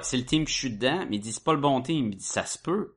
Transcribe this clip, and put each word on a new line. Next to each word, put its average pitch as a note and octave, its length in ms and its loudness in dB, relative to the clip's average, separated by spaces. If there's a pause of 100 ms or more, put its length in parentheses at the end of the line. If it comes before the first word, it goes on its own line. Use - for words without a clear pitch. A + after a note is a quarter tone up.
c'est - 140 -2
le B2 80 0
team D#3 200 2
que - 60 -4
je - 40 -2
suis C3 160 -2
dedans, C3 380 0
mais G#2+ 60 -2
il G2+ 40 0
dit, G#2+ 140 -8
c'est - 100 -8
pas D#3+ 100 4
le D3+ 60 2
bon C#3 220 4
team, C3 300 0
il F#2+ 60 -6
dit, - 60 -14
ça - 220 -2
se - 140 -8
peut, G3+ 380 -2